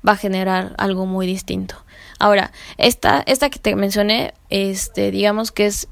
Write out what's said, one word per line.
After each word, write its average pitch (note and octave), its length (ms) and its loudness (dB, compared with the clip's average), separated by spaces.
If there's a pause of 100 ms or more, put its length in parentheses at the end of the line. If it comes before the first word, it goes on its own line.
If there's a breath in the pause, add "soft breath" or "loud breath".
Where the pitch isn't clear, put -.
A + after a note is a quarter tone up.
va G#3 80 6
a G3 40 2
generar F#3+ 600 -2
algo F#3+ 280 -2
muy F#3+ 200 -2
distinto. F#3+ 500 -6 (420 loud breath)
Ahora, G3+ 340 2 (260 loud breath)
esta, - 500 2
esta C4+ 220 2
que - 100 -10
te G#3 160 0
mencioné, G3+ 580 0 (160)
este, G3 640 -2
digamos G#3 420 0
que G#3 140 2
es - 240 -4